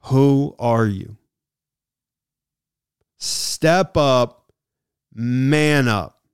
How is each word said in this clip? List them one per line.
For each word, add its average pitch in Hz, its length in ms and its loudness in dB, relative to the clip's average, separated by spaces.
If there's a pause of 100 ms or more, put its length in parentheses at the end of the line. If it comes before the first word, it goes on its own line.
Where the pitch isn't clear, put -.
Who 139 580 2
are 113 260 0
you? 104 320 -8 (2000)
Step - 800 -2
up, 127 540 0 (640)
man 135 720 0
up 101 340 -4 (120)